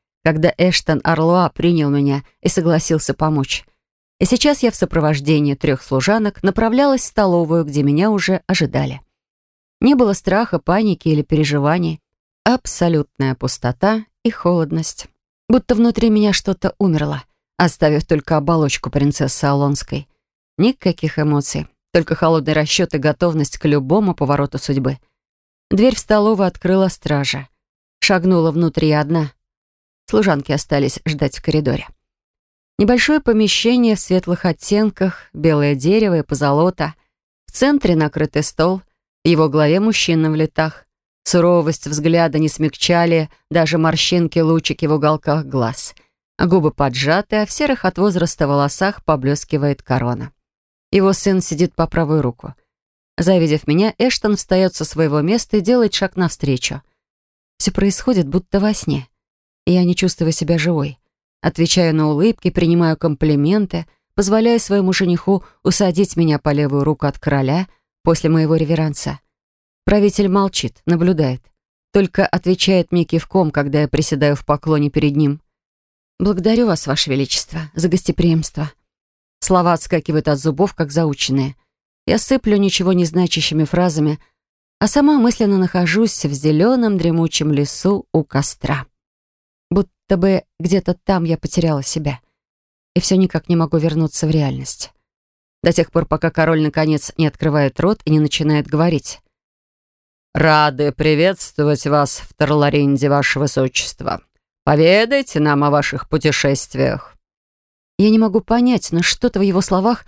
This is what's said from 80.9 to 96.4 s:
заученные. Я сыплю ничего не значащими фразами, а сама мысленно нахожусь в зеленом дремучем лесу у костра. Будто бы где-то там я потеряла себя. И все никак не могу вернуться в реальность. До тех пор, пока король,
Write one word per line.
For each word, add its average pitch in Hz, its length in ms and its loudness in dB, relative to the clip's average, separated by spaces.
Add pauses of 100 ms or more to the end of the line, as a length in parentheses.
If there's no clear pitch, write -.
заученные. 139 640 -2 (500)
Я 220 120 2
сыплю 226 380 0
ничего 190 360 0
не 175 120 2
значащими 160 600 0
фразами, 156 540 0 (600)
а 214 80 2
сама 294 300 4
мысленно 220 400 2
нахожусь 180 640 0
в 143 80 -4
зеленом 190 680 2
дремучем 165 540 0
лесу 147 600 -2
у 156 120 0
костра. - 640 -4 (840)
Будто - 460 -2
бы 190 260 0 (160)
где-то 180 360 -2
там 185 300 -2
я 165 140 -2
потеряла 156 440 -4
себя. 143 380 -6 (720)
И 175 60 0
все 190 160 2
никак 185 320 0
не 175 80 2
могу 165 220 0
вернуться 156 480 -2
в 156 40 0
реальность. 135 640 -4 (720)
До 170 100 2
тех 165 200 -2
пор, 165 140 0
пока 156 240 -2
король, 160 300 0